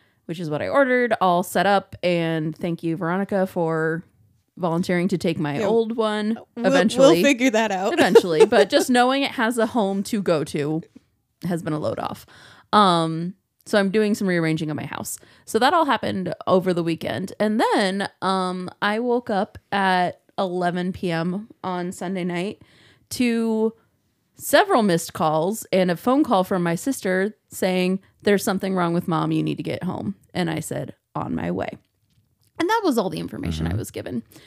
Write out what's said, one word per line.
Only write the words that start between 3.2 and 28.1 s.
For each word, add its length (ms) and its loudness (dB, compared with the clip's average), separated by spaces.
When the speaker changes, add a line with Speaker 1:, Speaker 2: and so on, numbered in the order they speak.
Speaker 1:
for 560 -2
volunteering 520 0
to 100 -2
take 200 -2
my 200 -4
Speaker 2:
Yeah. 80 -2
Speaker 1:
old 300 0
one 420 -2
Speaker 2:
We'll, 100 -4
Speaker 1:
eventually. 500 6
Speaker 2:
we'll 80 2
figure 260 4
that 220 2
out. 200 -2
<laughs> 60 0
Speaker 1:
Eventually, 480 6
but 240 4
just 180 2
knowing 360 4
it 80 -4
has 260 0
a 80 2
home 380 0
to 180 -2
go 220 2
to 380 -2
has 200 -2
been 80 -4
a 80 -2
load 180 -4
off. 260 -8
Um, 640 2
so 120 2
I'm 120 2
doing 240 2
some 140 -2
rearranging 420 0
of 60 -6
my 80 -8
house. 340 -10
So 120 -2
that 140 4
all 140 2
happened 480 -2
over 280 2
the 80 -2
weekend. 580 -4
And 180 0
then, 380 0
um, 480 -2
I 160 0
woke 320 -2
up 260 -4
at 480 0
eleven 540 -2
P 180 -6
M 380 -4
on 260 -6
Sunday 340 -6
night 360 -6
to 600 0
several 460 4
missed 300 2
calls 600 0
and 180 4
a 60 0
phone 280 2
call 200 2
from 180 -2
my 120 0
sister 600 -2
saying, 520 0